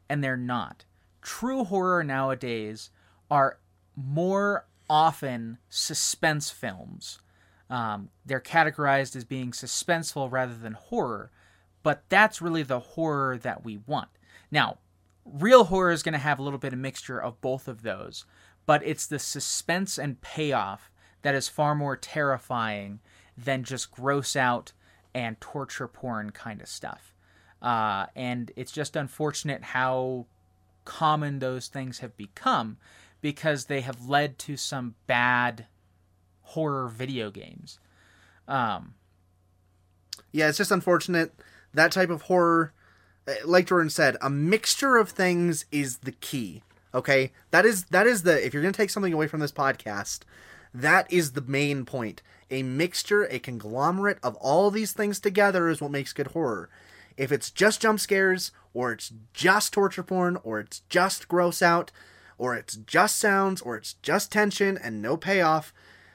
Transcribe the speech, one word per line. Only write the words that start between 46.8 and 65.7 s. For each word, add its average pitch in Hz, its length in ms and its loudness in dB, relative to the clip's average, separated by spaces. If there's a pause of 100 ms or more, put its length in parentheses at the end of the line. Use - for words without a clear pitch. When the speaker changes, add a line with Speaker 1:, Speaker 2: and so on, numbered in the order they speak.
Speaker 2:
okay? 131 380 2 (200)
That 175 140 8
is, 208 200 2
that 196 220 4
is 233 160 2
the, 156 220 4
if 127 80 -2
you're 147 100 -2
gonna 196 100 2
take 202 160 0
something 190 240 -2
away 156 140 2
from 156 120 -6
this 147 120 -2
podcast, 131 680 -4 (520)
that 156 380 2
is 170 200 2
the 135 100 -4
main 139 440 -2
point. 117 360 -8 (300)
A 131 120 -2
mixture, 175 640 0
a 131 140 -4
conglomerate 135 840 -2
of 120 140 -2
all 170 340 4
these 208 220 -2
things 208 260 -2
together 190 500 4
is 156 120 0
what 147 100 -4
makes 139 220 -4
good 139 140 -4
horror. 120 420 -4 (480)
If 135 140 -2
it's 139 200 -2
just 208 300 2
jump 214 180 4
scares, 190 520 0 (220)
or 120 180 -2
it's - 200 -10 (220)
just 190 400 4
torture 190 300 2
porn, 180 400 0
or 110 160 -4
it's - 300 -12
just 180 380 2
gross 175 340 2
out, 170 300 4 (460)
or 123 180 -2
it's - 200 -10
just 160 420 2
sounds, 196 440 2
or - 140 -6
it's - 200 -10
just - 360 -2
tension 202 460 2
and 110 240 -8
no 123 160 0
payoff, 160 560 2 (420)